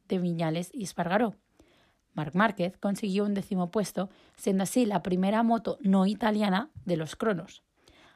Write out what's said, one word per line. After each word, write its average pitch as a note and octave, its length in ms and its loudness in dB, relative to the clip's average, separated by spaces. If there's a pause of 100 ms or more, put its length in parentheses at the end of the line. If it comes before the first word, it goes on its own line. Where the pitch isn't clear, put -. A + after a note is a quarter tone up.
de A#3 100 0
Viñales E3+ 560 -2
y B3 100 -8
Espargaró. F#3 520 0 (800)
Marc D3+ 200 -6
Márquez F#3 440 0
consiguió G3+ 460 -2
un G3+ 120 -2
décimo F#3 340 -2
puesto, F#3+ 400 -4 (260)
siendo G3 280 0
así A#3+ 240 2
la G3 160 0
primera G3 400 2
moto A3+ 380 0
no F#3+ 260 6
italiana G#3 640 0 (140)
de F3+ 120 0
los D#3 180 -6
cronos. - 460 -4 (540)